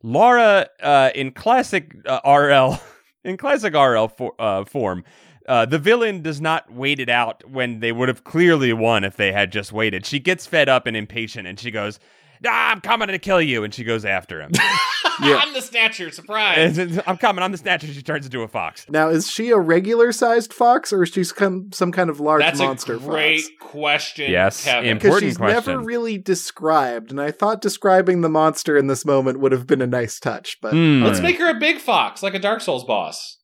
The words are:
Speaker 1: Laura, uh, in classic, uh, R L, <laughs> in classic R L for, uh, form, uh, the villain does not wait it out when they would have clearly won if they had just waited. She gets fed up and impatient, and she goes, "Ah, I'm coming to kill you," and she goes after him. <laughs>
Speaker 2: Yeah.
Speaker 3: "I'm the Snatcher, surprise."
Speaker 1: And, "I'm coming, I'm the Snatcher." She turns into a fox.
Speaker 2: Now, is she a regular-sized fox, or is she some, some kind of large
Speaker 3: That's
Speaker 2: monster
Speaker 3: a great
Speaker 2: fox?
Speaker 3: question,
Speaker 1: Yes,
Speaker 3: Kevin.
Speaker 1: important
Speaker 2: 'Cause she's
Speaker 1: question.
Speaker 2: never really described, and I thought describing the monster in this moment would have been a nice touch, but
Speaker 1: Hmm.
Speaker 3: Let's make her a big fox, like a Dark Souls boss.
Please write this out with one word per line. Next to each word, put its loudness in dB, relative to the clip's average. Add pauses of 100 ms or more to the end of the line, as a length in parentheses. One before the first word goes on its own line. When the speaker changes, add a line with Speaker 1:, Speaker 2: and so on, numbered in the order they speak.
Speaker 1:
Laura, 4 (140)
uh, 4
in -6
classic, -2 (120)
uh, -2
R 6
L, 4 (220)
<laughs> -20
in -8
classic -2
R 4
L 2
for, -10
uh, -2
form, -6 (440)
uh, 4
the -2
villain 0
does -8
not -4
wait -4
it -6
out 0
when -6
they -2
would -2
have -4
clearly 2
won 2
if -6
they 0
had 0
just -8
waited. -2
She -6
gets -4
fed 2
up 2
and -4
impatient, -8
and -14
she -10
goes, -6 (480)
"Ah, 0
I'm -2
coming -2
to -6
kill 0
you," -2
and -8
she -14
goes -4
after -4
him. -8
<laughs> 4 (600)
Speaker 2:
Yeah. 4
Speaker 3:
"I'm -4
the -8
Snatcher, -2
surprise." 0
Speaker 1:
And, -4
"I'm -2
coming, 0
I'm -2
the -10
Snatcher." -4
She -14
turns -6
into -8
a -6
fox. -8
Speaker 2:
Now, 2
is 0
she -4
a 6
regular-sized 2
fox, 2
or 2
is 0
she -2
some, -4
some -2
kind 0
of -6
large 4
Speaker 3:
That's 2
Speaker 2:
monster -2
Speaker 3:
a -8
great 0
Speaker 2:
fox? -10
Speaker 3:
question, -4
Speaker 1:
Yes, 2
Speaker 3:
Kevin. 0
Speaker 1:
important 4
Speaker 2:
'Cause 2
she's -6
Speaker 1:
question. 0
Speaker 2:
never -4
really -4
described, -2
and -8
I -4
thought -2
describing 2
the 0
monster 2
in 4
this -4
moment 2
would 2
have 0
been 2
a -2
nice -4
touch, -8
but -4
Speaker 1:
Hmm. 4
Speaker 3:
Let's 2
make 0
her 2
a -2
big 0
fox, -2
like -6
a -4
Dark -2
Souls -4
boss. -6